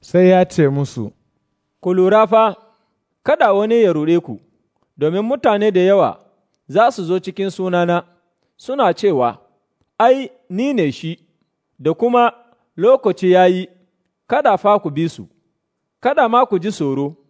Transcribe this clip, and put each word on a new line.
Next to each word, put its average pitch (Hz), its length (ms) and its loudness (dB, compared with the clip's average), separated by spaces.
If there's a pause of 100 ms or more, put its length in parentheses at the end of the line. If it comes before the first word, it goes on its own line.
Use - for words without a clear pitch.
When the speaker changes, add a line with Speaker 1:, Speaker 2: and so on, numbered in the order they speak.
Speaker 1:
Sai 180 280 2
ya 180 160 4
ce 160 240 0
musu, 135 440 -6 (680)
Speaker 2:
"Ku 180 140 -4
lura 190 320 2
fa, 220 300 0 (680)
kada 277 300 0
wani 220 300 0
ya 185 100 2
ruɗe 160 280 0
ku, 113 200 -16 (560)
domin 165 260 -4
mutane 220 480 -2
da 185 100 0
yawa 180 400 0 (480)
za 214 220 2
su 202 140 -10
zo 175 140 -4
cikin 190 320 -8
sunana, 175 540 -2 (520)
suna 254 380 -2
cewa, 127 440 -2 (600)
'Ai, 254 320 2 (200)
ni 240 240 -4
ne 165 180 0
shi,' 160 260 -12 (600)
da 151 160 -2
kuma, 240 380 0 (440)
'Lokaci 196 560 0
ya 180 140 6
yi,' 185 220 -2 (580)
kada 254 320 0
fa 208 200 2
ku 175 120 -6
bi 156 180 -4
su. 104 180 -14 (720)
Kada 269 280 0
ma 240 180 4
ku 202 120 -2
ji 180 120 -4
tsoro 143 460 -4 (140)